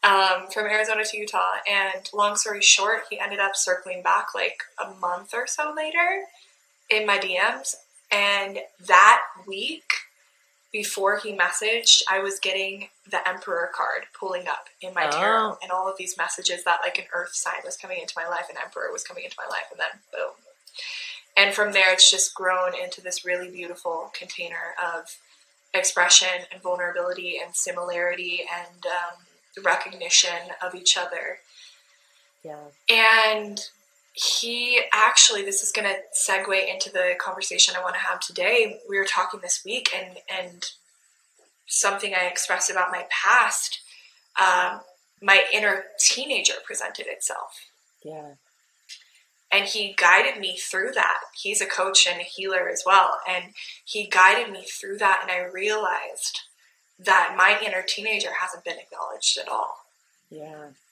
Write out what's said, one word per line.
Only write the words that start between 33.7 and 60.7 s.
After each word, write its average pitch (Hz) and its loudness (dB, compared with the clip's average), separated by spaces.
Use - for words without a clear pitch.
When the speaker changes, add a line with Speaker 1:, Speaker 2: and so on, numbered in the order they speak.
Speaker 1:
he 240 -2
actually, 220 6
this 196 -2
is - -2
gonna 202 0
segue 190 0
into - -6
the 90 2
conversation 180 2
I 180 -4
wanna 180 -4
have 185 -4
today. 202 0
We 196 -2
were 190 2
talking 185 -2
this 180 -2
week 247 -4
and, 185 -10
and 180 -8
something 196 0
I 185 2
expressed 180 -2
about 185 0
my 175 -6
past, - 2
um, 185 4
my 196 6
inner 190 0
teenager 254 2
presented - -8
itself. - -8
Speaker 2:
Yeah. 151 -16
Speaker 1:
And 196 2
he 202 -6
guided 202 6
me 185 -8
through - -4
that. - 0
He's 208 -2
a 190 -2
coach 190 2
and 175 -4
a - -8
healer 185 -4
as - -6
well. 185 6
And 180 -6
he 208 -6
guided 202 6
me 196 -14
through 196 -10
that, 190 4
and 185 -8
I 180 -2
realized 185 -4
that 185 4
my 202 6
inner 190 -4
teenager 208 -4
hasn't 185 -8
been 170 -8
acknowledged - -4
at - -8
all. - -4
Speaker 2:
Yeah. 156 -16